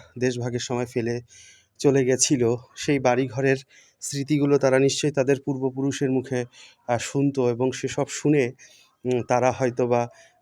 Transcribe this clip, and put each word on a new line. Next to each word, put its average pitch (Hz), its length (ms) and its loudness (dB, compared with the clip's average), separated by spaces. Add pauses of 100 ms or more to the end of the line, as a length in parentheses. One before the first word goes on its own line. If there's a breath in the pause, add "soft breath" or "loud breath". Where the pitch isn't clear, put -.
(180)
দেশভাগের 123 400 -2
সময় 123 280 -4
ফেলে 120 340 -4 (580 loud breath)
চলে 139 260 4
গেছিল, 123 500 2 (220)
সেই 147 220 0
বাড়িঘরের 131 580 2 (440 soft breath)
স্মৃতিগুলো 143 580 0
তারা 131 200 4
নিশ্চয়ই 139 340 2
তাদের 135 320 2
পূর্বপুরুষের 135 680 -2
মুখে, 127 340 -2 (420 loud breath)
আহ, 120 120 0
শুনতো 135 520 0
এবং 123 220 -2
সেসব 135 360 -4
শুনে, 143 440 0 (520 soft breath)
উম, 123 180 0
তারা 123 280 2
হয়তোবা, 120 580 0 (340 soft breath)